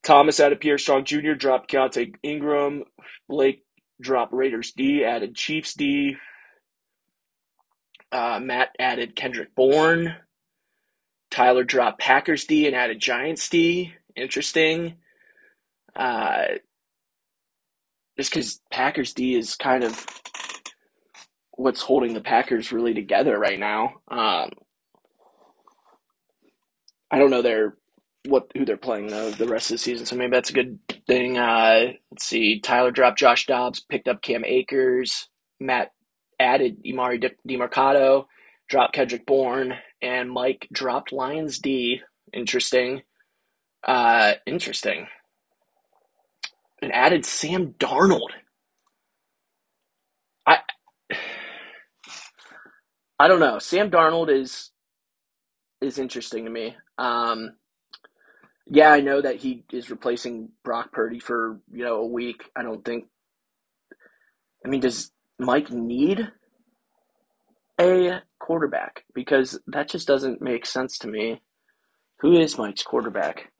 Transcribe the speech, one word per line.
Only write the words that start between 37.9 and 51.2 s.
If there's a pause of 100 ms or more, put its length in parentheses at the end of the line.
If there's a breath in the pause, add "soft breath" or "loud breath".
dropped
Kendrick
Bourne, (260 loud breath)
and
Mike
dropped
Lions
D. (320)
Interesting. (840)
Uh, (120)
interesting. (1700)
And
added
Sam
Darnold. (2250)
I, (2500 loud breath)